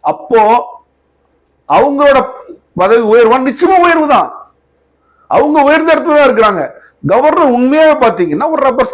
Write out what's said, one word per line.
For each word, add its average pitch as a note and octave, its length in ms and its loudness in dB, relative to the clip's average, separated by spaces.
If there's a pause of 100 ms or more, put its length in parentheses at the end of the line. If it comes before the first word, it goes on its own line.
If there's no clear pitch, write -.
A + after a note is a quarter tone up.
அப்போ A3 640 0 (1080)
அவங்களோட C#4 540 0 (480)
பதவி G#3+ 400 0
உயர்வா? A#3+ 380 2
நிச்சயமா F4+ 280 2
உயர்வு E4 280 0
தான். - 440 -2 (760)
அவங்க D4 340 0
உயர்ந்த D#4 320 2
இடத்துல D4+ 220 -2
தான் C#4+ 120 4
இருக்கிறாங்க. G#3 420 -2 (360)
கவர்னர் C#4 460 0
உண்மையாவே C#4+ 500 2
பாத்தீங்கன்னா F#3 480 -2
ஒரு D4+ 120 -4
ரப்பர் B3+ 320 -2